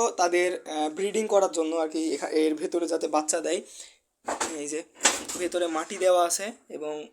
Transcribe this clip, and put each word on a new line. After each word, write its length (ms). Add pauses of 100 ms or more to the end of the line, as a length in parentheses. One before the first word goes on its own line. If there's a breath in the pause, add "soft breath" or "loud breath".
(180)
তাদের, 520
আহ, 200
ব্রিডিং 380
করার 240
জন্য 240
আর 140
কি, 240
এখা-, 180
এর 240
ভেতরে 320
যাতে 200
বাচ্চা 340
দেয়। 200 (960 loud breath)
এই 120
যে 160 (540)
ভেতরে 300
মাটি 300
দেওয়া 280
আছে 260 (180)
এবং 440